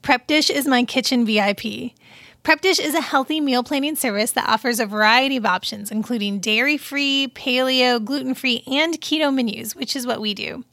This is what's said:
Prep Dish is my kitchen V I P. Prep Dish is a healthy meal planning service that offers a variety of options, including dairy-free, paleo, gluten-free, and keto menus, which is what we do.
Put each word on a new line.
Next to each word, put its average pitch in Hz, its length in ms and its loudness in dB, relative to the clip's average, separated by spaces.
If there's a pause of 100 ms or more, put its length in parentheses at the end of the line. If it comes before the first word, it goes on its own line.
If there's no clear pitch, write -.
Prep 254 260 2
Dish 302 220 4
is 277 180 0
my 254 160 4
kitchen 240 440 0
V 214 120 2
I 202 140 2
P. 214 420 -8 (480)
Prep 311 200 2
Dish 370 160 4
is 302 160 0
a 320 80 2
healthy 277 360 0
meal 262 240 2
planning 285 340 -2
service 214 360 -2
that - 160 -6
offers 226 320 -2
a 226 60 0
variety 226 500 2
of 226 80 -4
options, 202 460 -4
including 208 500 -4
dairy-free, 277 960 0
paleo, 254 680 2
gluten-free, 254 640 -2
and 302 320 0
keto 302 320 0
menus, 233 460 -2
which - 180 -6
is 247 120 -6
what 233 160 -4
we 214 100 -2
do. 208 400 -8